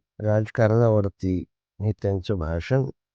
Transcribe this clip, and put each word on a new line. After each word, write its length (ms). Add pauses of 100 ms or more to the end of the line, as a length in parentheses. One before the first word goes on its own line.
(220)
राजकारणावरती 1160 (420)
हे 100
त्यांचं 440
भाषण 500 (300)